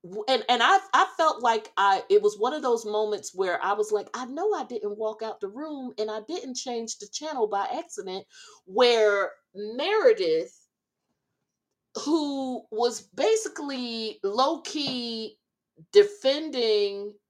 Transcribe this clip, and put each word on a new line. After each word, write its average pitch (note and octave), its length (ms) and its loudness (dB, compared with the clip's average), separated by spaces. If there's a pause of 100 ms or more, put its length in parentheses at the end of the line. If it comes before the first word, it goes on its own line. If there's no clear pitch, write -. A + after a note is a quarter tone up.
w-, F#3 240 -10
and, B3+ 200 2
and A#3 140 4
I, F4+ 160 6 (160)
I F4 120 6 (100)
felt D#4 260 2
like A3+ 340 0
I, G3 320 4
it G3+ 140 6
was G#3 160 2
one A#3+ 160 0
of D4+ 80 -6
those A#3 240 0
moments G#3+ 480 -4
where F3+ 300 -2
I F#3+ 80 0
was G#3+ 200 0
like, G3+ 220 -2
"I B3+ 120 -8
know E4 280 -2
I D4 100 -4
didn't G#3 340 -8
walk G#3+ 240 -4
out A3 180 -8
the G3 80 -6
room C4 500 -10
and G#3+ 120 -4
I G#3+ 180 -6
didn't C4+ 280 -8
change A#3 420 -8
the G3+ 100 -16
channel C#4+ 400 -4
by G3 180 -2 (120)
accident," F#3+ 480 -10 (400)
where G#3+ 680 4 (220)
Meredith, A3 1000 2 (1500)
who C#4 680 -2
was A#3 320 -2
basically C4+ 1200 -2
low-key A#3+ 1120 -2 (560)
defending G#3 1200 2 (160)